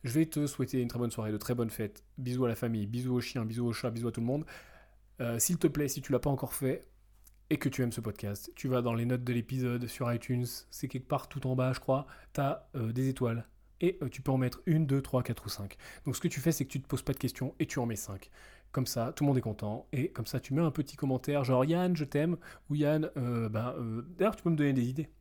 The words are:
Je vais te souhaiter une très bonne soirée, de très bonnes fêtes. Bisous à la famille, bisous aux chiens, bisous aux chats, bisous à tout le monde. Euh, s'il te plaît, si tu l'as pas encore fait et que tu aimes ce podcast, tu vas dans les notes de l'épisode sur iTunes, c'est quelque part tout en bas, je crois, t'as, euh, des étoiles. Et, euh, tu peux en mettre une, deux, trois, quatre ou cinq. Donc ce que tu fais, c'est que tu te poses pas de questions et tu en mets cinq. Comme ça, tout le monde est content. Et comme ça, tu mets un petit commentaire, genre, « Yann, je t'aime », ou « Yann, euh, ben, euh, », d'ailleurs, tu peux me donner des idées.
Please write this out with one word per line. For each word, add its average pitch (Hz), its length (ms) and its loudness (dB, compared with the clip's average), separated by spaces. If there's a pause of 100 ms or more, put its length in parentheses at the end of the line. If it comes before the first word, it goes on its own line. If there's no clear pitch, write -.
Je 120 80 -4
vais 160 140 4
te 147 200 0
souhaiter 131 360 0
une 120 60 0
très 120 100 -4
bonne 120 120 0
soirée, 107 220 -2
de 104 60 -2
très 123 160 -2
bonnes 117 160 0
fêtes. - 340 -6 (140)
Bisous 127 260 0
à 120 40 4
la 117 60 2
famille, 113 320 -2
bisous 123 280 -2
aux 120 80 2
chiens, 117 240 -4
bisous 117 180 -2
aux 117 80 2
chats, 117 180 -2
bisous 117 180 -2
à 113 40 -2
tout 117 80 -4
le 117 60 0
monde. 143 180 0 (800)
Euh, 117 160 -2
s'il 175 180 2
te 165 100 2
plaît, 147 220 2
si 135 140 -4
tu - 100 -2
l'as 123 60 4
pas 147 100 2
encore 135 240 0
fait - 340 -2 (640)
et 151 80 2
que 139 140 0
tu 131 120 -2
aimes 120 80 2
ce 117 120 -6
podcast, 101 520 -6
tu - 140 -6
vas 127 140 2
dans 120 100 2
les 117 140 2
notes 123 180 0
de 123 80 0
l'épisode 120 540 0
sur 120 260 -2
iTunes, 123 320 0 (260)
c'est - 180 -6
quelque 127 200 -8
part - 220 -2
tout 135 160 -6
en 127 100 2
bas, 127 160 2
je - 80 -2
crois, 139 260 2 (280)
t'as, 143 400 0
euh, 113 180 0
des 131 160 2
étoiles. 120 400 0 (320)
Et, 180 220 2
euh, 127 80 -4
tu - 100 -12
peux 135 100 -2
en 135 60 4
mettre 127 300 0
une, 160 200 4
deux, 135 140 4
trois, - 220 0
quatre - 240 -4
ou - 20 -6
cinq. 101 300 -8 (260)
Donc 135 120 -2
ce - 40 -6
que 175 80 0
tu - 100 -2
fais, 160 140 2
c'est 135 140 0
que - 40 -18
tu 135 120 -4
te - 40 -18
poses 131 160 -2
pas 139 120 -2
de - 40 -6
questions - 400 -4
et 160 60 0
tu - 140 -4
en 120 80 0
mets 113 100 -2
cinq. - 320 -10 (440)
Comme 131 140 0
ça, 117 280 0
tout 147 100 2
le 139 40 6
monde 131 100 4
est 117 40 2
content. 107 500 -4
Et 135 200 -2
comme 113 140 -6
ça, 123 120 -4
tu - 140 -6
mets 147 80 2
un 160 100 4
petit 139 260 -4
commentaire, 139 480 0
genre, « 127 220 6
Yann, 175 300 4
je 151 80 -2
t'aime », 160 320 2 (320)
ou « 147 60 0
Yann, 151 420 4
euh, 120 320 0
ben, 113 300 -2
euh, », 113 240 -4 (160)
d'ailleurs, 202 180 4
tu - 60 -20
peux 170 80 4
me 160 60 4
donner 143 180 4
des 123 160 4
idées. 143 180 -4 (120)